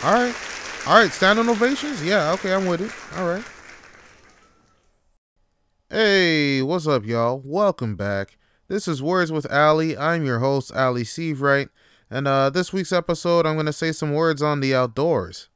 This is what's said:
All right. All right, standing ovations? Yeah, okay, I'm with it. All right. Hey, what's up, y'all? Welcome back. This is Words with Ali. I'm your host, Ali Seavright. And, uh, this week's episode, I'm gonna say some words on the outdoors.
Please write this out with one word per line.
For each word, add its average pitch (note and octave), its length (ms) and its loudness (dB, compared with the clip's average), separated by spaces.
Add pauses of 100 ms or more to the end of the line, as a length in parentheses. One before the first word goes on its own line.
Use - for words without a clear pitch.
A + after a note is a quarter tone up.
All D#3+ 100 4
right. B3 220 2 (520)
All D#3+ 80 6
right, G#3 160 8
standing G#3+ 360 4
ovations? A#3+ 560 0
Yeah, E3 280 2
okay, F#3+ 200 -2
I'm F#3+ 140 0
with F3 160 0
it. G#3+ 100 -6 (240)
All F3 120 -4
right. F#3+ 160 -4 (2500)
Hey, E3 720 2
what's D#3 240 -2
up, B2+ 180 2
y'all? A#2 400 0
Welcome C3 500 -2
back. G2 440 -4 (280)
This G#3 200 -4
is C#3 160 -4
Words F3 280 0
with D#3 220 -4
Ali. D#3 420 4
I'm D#3+ 300 -2
your B2 140 0
host, C3+ 340 0
Ali B2+ 300 0
Seavright. C#3 680 -2 (400)
And, C#3 180 -4
uh, C3+ 220 2
this F3 240 -2
week's F#3 180 -4
episode, E3+ 540 0
I'm D#3 120 0
gonna D3+ 140 -2
say D#3+ 200 -2
some D3+ 240 -4
words D#3 260 0
on D3+ 180 0
the C3+ 140 0
outdoors. B2+ 840 -2